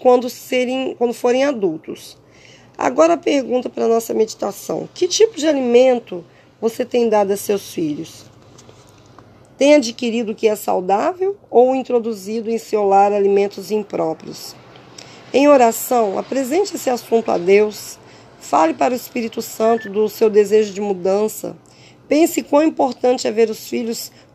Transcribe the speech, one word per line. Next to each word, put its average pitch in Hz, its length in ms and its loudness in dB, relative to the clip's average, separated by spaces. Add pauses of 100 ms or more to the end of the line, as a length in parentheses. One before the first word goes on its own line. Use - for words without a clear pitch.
quando 247 280 4
serem, 254 680 -4
quando 240 160 0
forem 247 300 0
adultos. 196 720 -4 (600)
Agora 311 380 2
a - 20 0
pergunta 254 520 -2
para 233 140 -6
a 226 60 2
nossa 226 240 0
meditação: 202 800 -4
que 359 160 -2
tipo 440 280 2
de 294 100 -2
alimento 240 760 2 (380)
você 226 240 -4
tem 240 240 0
dado 208 220 2
a 202 60 -2
seus - 360 -6
filhos? 156 600 -8 (1200)
Tem 285 160 4
adquirido 233 600 -2
o - 20 -18
que 220 140 0
é 214 80 -2
saudável 226 800 -2 (120)
ou 254 240 4
introduzido 226 800 -4
em 226 60 -2
seu 214 260 -4
lar 196 300 4
alimentos 196 580 0
impróprios? 170 840 -6 (800)
Em 277 140 4
oração, 226 720 4
apresente 277 560 -2
esse - 140 -6
assunto 233 420 -2
a - 60 0
Deus. 202 600 0 (400)
Fale 311 360 0
para 254 200 0
o 254 40 -2
Espírito 226 440 -8
Santo 226 480 -2
do 208 200 0
seu 220 200 2
desejo 208 440 2
de 190 80 -8
mudança. 190 720 -2 (500)
Pense 302 380 2
quão 294 200 2
importante 254 680 0
é - 20 -2
ver 220 180 2
os - 200 -12
filhos 233 420 -6 (240)